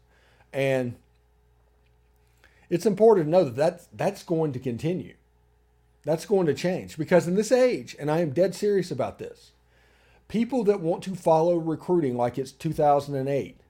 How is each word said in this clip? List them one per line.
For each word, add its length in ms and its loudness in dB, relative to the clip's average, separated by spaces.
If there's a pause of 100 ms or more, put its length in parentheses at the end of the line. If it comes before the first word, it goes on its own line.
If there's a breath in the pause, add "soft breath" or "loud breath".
(520 soft breath)
And 440 -2 (1700 soft breath)
it's 180 -2
important 400 4
to 40 -2
know 140 4
that 120 -6
that's, 360 -2
that's 320 -6
going 280 -2
to 60 -10
continue. 560 -6 (880)
That's 220 -2
going 200 2
to 80 2
change, 420 -4
because 320 2
in 60 0
this 180 0
age, 480 2
and 100 -2
I 100 2
am 100 -2
dead 240 0
serious 360 0
about 280 -6
this, 340 -16 (760 soft breath)
people 360 -2
that 160 2
want 220 -2
to 120 -8
follow 420 2
recruiting 600 -2
like 220 -2
it's 140 -8
two 200 -6
thousand 440 2
and 120 -4
eight, 420 -4